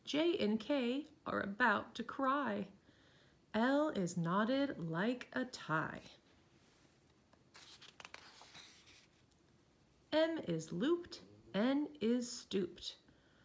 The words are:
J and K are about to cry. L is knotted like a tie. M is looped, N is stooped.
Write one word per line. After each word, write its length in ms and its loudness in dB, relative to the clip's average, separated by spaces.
J 360 2
and 200 2
K 480 0
are 140 -2
about 560 2
to 80 -4
cry. 640 0
L 340 4
is 300 -2
knotted 600 2
like 540 -2
a 140 -2
tie. 560 -4
M 280 4
is 340 -4
looped, 480 0
N 340 2
is 280 2
stooped. 680 -4